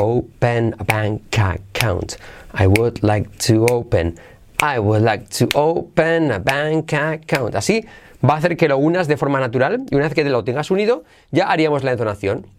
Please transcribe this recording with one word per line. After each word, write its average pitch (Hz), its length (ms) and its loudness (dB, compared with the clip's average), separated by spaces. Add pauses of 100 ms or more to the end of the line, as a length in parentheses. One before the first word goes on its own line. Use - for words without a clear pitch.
open 117 760 -2
a - 60 -10
bank 107 380 -2 (160)
account. 90 800 -2 (360)
I - 140 2
would 113 340 2
like 104 280 0 (180)
to 110 240 4
open. 101 480 -2 (400)
I 143 200 0
would 107 240 2
like 110 260 0 (100)
to - 80 2 (100)
open 165 720 0
a 98 80 -2
bank 151 520 -2
account. 151 640 -4
Así 196 300 -2 (360)
va 131 120 4
a 156 60 -2
hacer 170 180 0
que 165 100 2
lo 139 100 2
unas 160 300 0
de 147 80 0
forma 139 240 0
natural 135 500 -2
y 131 60 0
una 139 80 2
vez 151 100 -2
que 151 120 0
te 143 40 -2
lo 123 140 0
tengas 131 260 -4
unido, 214 360 0 (260)
ya - 180 2
haríamos 151 360 2
la 131 60 0
entonación. 107 540 -2 (140)